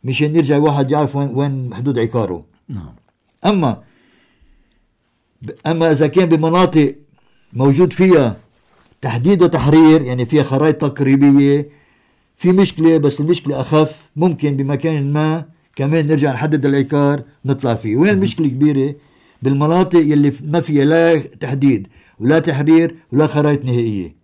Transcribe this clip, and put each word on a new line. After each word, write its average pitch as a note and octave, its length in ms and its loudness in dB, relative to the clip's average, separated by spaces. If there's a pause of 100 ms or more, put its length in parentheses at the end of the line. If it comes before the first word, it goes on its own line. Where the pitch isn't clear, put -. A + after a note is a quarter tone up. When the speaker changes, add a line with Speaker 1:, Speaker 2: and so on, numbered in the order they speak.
Speaker 1:
مشان D3 320 -2
يرجع D3 220 2
واحد C#3+ 320 0
يعرف D3 260 -2
وين، C#3 180 -4
وين C3+ 400 -6
حدود B2 240 -4
عقاره. A2+ 460 -4 (240)
Speaker 2:
نعم. E2 260 -14 (520)
Speaker 1:
أما E3+ 360 -2 (1600)
ب-، - 80 -14 (160)
أما E3 240 0
إذا D3+ 160 2
كان F3+ 220 2
بمناطق D#3+ 680 2 (580)
موجود C#3 400 2
فيها D#3+ 440 2 (640)
تحديد C#3 420 0
وتحرير، D#3 600 4
يعني B2 240 -4
فيها D3+ 160 2
خرائط D3 380 0
تقريبية، C#3 880 2 (680)
في F3+ 160 0
مشكلة، E3 460 2
بس D3 220 0
المشكلة D3 400 -2
أخف، D#3 560 -2
ممكن D3 400 -2
بمكان C#3+ 560 -4
ما D#3 320 -2 (320)
كمان D3 300 -2
نرجع D3 260 0
نحدد C#3+ 340 -2
العقار C#3 560 0 (220)
نطلع C3 300 -2
فيه. A2 220 -6
وين D#3+ 100 2
Speaker 2:
مهم. G3+ 120 2
Speaker 1:
المشكلة E3 300 -2
كبيرة؟ C#3 460 -2 (480)
بالمناطق D#3+ 560 0
يلي D3 320 2
ف-، C#3+ 120 -12
ما D3+ 180 -4
فيها C#3+ 240 0
لا E3 340 2
تحديد C3+ 680 -4 (320)
ولا C#3 180 2
تحرير D#3+ 580 0 (160)
ولا C#3+ 140 2
خرائط D3 380 -2
نهائية. A2+ 600 -4